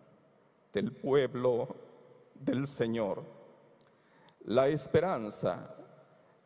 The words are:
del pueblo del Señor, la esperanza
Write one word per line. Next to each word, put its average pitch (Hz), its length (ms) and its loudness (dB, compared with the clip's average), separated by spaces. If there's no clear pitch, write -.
del 104 200 0
pueblo 127 760 2
del 135 340 -2
Señor, 113 560 -2
la 131 240 4
esperanza 147 1040 0